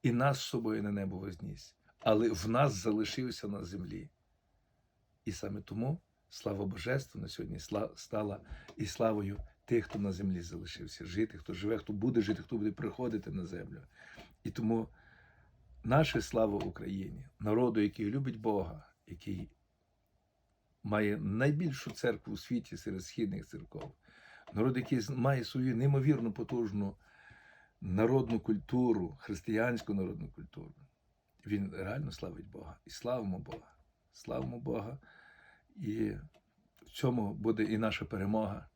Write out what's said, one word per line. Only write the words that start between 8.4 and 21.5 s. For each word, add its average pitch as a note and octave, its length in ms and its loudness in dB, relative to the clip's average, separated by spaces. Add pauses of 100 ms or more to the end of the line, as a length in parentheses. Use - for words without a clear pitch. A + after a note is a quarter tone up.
і - 80 -2
славою G#2 520 2 (280)
тих, A2+ 200 4
хто - 140 -6
на G2+ 120 2
землі F#2 300 0
залишився E2 640 -10
жити, G2 320 -2
хто - 160 -8
живе, G#2 240 0
хто G#2 160 -6
буде A2+ 280 4
жити, G2+ 220 0
хто - 140 -4
буде G#2 140 0
приходити A2+ 600 -4
на F#2 140 -4
землю. E2 360 -10 (600)
І - 80 -6
тому A2+ 360 0 (960)
наша C3 380 4
слава A2 360 2
Україні, G2 680 -6 (140)
народу, A2 420 4
який G#2 240 2
любить A#2+ 340 -2
Бога, G#2 540 -2 (140)
який F#2+ 420 -8 (1300)
має G#2 340 4
найбільшу C3+ 760 0